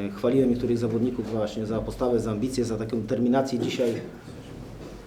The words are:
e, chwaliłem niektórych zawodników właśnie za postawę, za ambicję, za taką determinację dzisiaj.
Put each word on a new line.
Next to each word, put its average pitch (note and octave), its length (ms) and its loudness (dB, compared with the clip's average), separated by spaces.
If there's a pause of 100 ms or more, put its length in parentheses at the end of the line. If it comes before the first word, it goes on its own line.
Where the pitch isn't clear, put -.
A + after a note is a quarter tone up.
e, - 20 -2
chwaliłem B2 400 4
niektórych A#2+ 280 2
zawodników A#2 540 0
właśnie A2 340 -2
za G#2+ 140 0
postawę, A#2+ 400 2
za A2 120 0
ambicję, A#2+ 340 0
za A2+ 120 -2
taką A2+ 240 -2
determinację B2 580 2
dzisiaj. A#2 340 0 (1120)